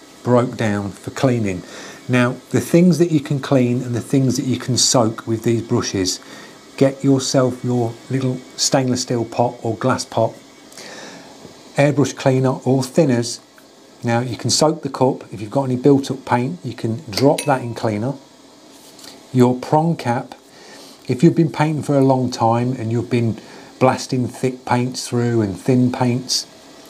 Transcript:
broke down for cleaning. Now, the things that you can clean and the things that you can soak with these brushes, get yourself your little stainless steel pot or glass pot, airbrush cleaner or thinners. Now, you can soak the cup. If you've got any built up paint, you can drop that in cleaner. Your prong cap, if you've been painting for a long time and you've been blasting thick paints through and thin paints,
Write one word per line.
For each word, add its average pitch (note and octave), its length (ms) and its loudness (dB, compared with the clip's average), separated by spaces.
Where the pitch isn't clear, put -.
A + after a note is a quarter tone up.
broke B2 340 2
down G2+ 360 -2
for - 180 -14
cleaning. A2 520 -2
Now, B2 280 2
the B2+ 100 2
things E3+ 380 4
that E3+ 120 2
you D#3 100 2
can C#3 200 -4
clean B2 420 2
and A#2+ 120 -6
the A2 60 -2
things C3 360 2
that - 100 -4
you B2+ 120 0
can A#2+ 200 -2
soak A2 480 2
with A2+ 160 -2
these A#2 200 2
brushes, G2+ 580 -2
get C3+ 280 2
yourself C3 600 2
your B2 280 0
little B2+ 280 -2
stainless B2+ 460 0
steel A#2 220 -2
pot A#2+ 380 0
or A2+ 140 -2
glass - 280 -2
pot, - 280 0
airbrush C#3 400 2
cleaner C3 480 0
or C3 180 2
thinners. B2 580 2
Now, A#2+ 160 0
you B2 160 -6
can A#2+ 140 -4
soak D#3+ 320 2
the C#3 60 -6
cup. - 440 0
If G2 80 -10
you've G#2 100 -10
got C#3 140 0
any B2+ 100 -2
built C#3 360 4
up B2+ 140 -6
paint, B2+ 380 -2
you B2+ 120 -10
can A2+ 360 -6
drop B2 340 2
that C3+ 180 0
in A#2 120 -10
cleaner. A2+ 400 -4
Your B2 240 4
prong D#3 400 0
cap, - 400 -6
if F#3 140 0
you've D#3+ 120 6
been D#3+ 160 2
painting D3+ 320 -2
for C#3+ 140 0
a C3+ 80 4
long C3 260 2
time A#2+ 420 0
and A2+ 200 -4
you've A#2 180 -4
been A#2 300 0
blasting B2+ 480 0
thick B2+ 360 -6
paints B2 440 -2
through A#2+ 320 2
and F#2+ 180 -2
thin B2 320 2
paints, B2 560 -2